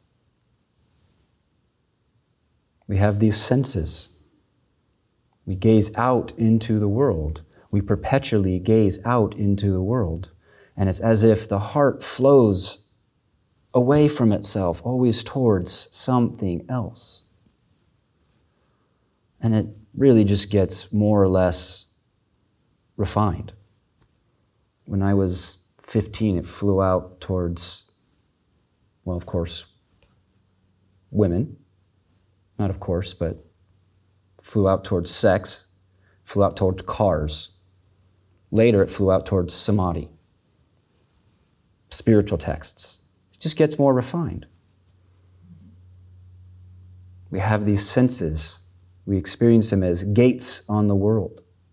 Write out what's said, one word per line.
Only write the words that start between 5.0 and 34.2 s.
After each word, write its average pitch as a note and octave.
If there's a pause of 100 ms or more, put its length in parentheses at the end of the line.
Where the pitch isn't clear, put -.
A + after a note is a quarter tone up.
We F#2+
gaze A2
out A#2+
into A2
the G#2
world. F#2+ (300)
We G2+
perpetually G2+
gaze G#2
out A2+
into G2+
the F#2
world. F#2+ (460)
And G2
it's F2+
as A2+
if A2
the G2+
heart C#3
flows B2+ (840)
away C#3+
from A#2+
itself, F#2
always B2+
towards A#2+
something A2
else. - (2250)
And A2+
it G#2+ (280)
really B2
just G2+
gets F#2+
more G#2
or F#2+
less F#2 (1080)
refined. G2+ (1300)
When G2
I G2
was F#2 (160)
fifteen, G#2
it E2+
flew G2
out F#2
towards, F2 (1120)
well, F2+
of E2+
course, - (1500)
women. G#2 (1000)
Not G2+
of G2
course, F#2
but - (960)